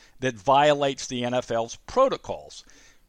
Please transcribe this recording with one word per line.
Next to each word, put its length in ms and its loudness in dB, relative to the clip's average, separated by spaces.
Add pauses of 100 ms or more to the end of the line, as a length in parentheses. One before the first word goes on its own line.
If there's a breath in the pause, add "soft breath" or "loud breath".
(200 soft breath)
that 140 -4
violates 720 2
the 180 -6
N 100 -4
F 160 -2
L's 260 -4 (100)
protocols. 800 -2 (440 soft breath)